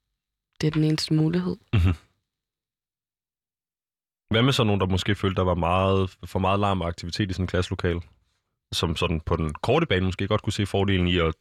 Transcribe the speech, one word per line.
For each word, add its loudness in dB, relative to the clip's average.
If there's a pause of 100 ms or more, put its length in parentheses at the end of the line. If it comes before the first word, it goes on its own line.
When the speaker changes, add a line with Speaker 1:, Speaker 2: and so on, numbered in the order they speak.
(600)
Speaker 1:
det 2
er 2
den 0
eneste 0
mulighed. 0 (180)
Speaker 2:
Mhm. 4 (2250)
Hvad 2
med 4
sådan 2
nogen, 2
der 0
måske 0
følte, -2
der 0
var 2
meget, 0
for -6
meget 2
larm 0
og -2
aktivitet -4
i -4
sådan -4
en -4
klasselokale, -2 (720)
som -2
sådan -2
på -2
den -2
korte 0
bane 0
måske -4
godt 0
kunne -4
se -2
fordelen 2
i 2
at, 0